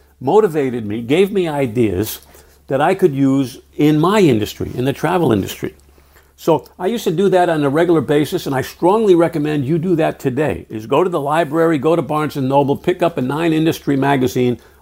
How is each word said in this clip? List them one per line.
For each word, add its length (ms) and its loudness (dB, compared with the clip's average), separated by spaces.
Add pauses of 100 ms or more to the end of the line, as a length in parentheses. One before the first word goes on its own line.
(200)
motivated 640 0
me, 160 -6
gave 280 2
me 160 -2
ideas 800 -2 (400)
that 140 -2
I 140 2
could 200 2
use 460 0 (160)
in 240 4
my 200 2
industry, 540 0
in 120 -4
the 80 -2
travel 380 0
industry. 440 -4 (580)
So 320 -2 (100)
I 120 -6
used 160 -4
to 80 0
do 160 0
that 220 2
on 120 0
a 60 0
regular 320 2
basis, 460 -2
and 100 -4
I 60 -2
strongly 520 2
recommend 500 0
you 140 0
do 160 -2
that 240 -2
today, 500 -4
is 180 -10
go 180 2
to 60 -2
the 100 -2
library, 580 0
go 160 0
to 80 0
Barnes 340 -4
and 120 -2
Noble, 280 2
pick 240 -2
up 160 0
a 60 -2
non-industry 760 0
magazine, 640 0 (240)